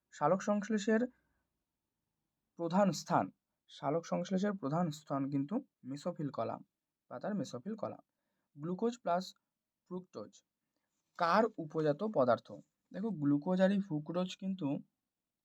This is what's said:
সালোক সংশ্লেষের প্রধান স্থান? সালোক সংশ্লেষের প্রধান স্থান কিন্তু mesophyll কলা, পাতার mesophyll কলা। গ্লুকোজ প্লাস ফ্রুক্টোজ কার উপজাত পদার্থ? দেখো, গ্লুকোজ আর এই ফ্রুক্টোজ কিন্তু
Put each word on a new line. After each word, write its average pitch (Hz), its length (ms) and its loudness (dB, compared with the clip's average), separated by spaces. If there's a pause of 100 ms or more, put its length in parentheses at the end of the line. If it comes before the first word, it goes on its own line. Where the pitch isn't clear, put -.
(120)
সালোক 175 300 2
সংশ্লেষের 208 580 2 (1600)
প্রধান 175 360 4
স্থান? 123 380 0 (380)
সালোক 151 380 -4
সংশ্লেষের 185 460 0
প্রধান 165 380 -2
স্থান 139 400 -4
কিন্তু 143 260 -2 (320)
mesophyll 147 420 -6
কলা, 113 280 -4 (500)
পাতার 139 240 -8
mesophyll 175 440 -6
কলা। 110 200 -6 (640)
গ্লুকোজ 185 400 -4
প্লাস 180 360 -2 (520)
ফ্রুক্টোজ 180 440 -12 (880)
কার 175 260 6 (140)
উপজাত 156 440 0 (120)
পদার্থ? 120 380 4 (400)
দেখো, 202 180 -4
গ্লুকোজ 147 500 2
আর 190 120 6
এই 202 80 2
ফ্রুক্টোজ 170 560 -4
কিন্তু 180 420 -4 (680)